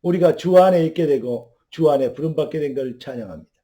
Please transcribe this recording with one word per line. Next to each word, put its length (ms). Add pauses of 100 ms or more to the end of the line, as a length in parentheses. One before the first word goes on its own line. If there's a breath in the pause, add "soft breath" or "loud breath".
우리가 340
주 200
안에 300
있게 220
되고 440 (180)
주 200
안에 220
부름받게 480
된 140
걸 260
찬양합니다. 500 (140)